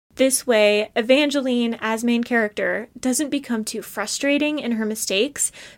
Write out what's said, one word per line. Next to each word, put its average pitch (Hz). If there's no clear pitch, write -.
This 262
way, 208
Evangeline, 254
as 220
main 240
character, 208
doesn't 254
become 240
too 220
frustrating 285
in 233
her 220
mistakes 214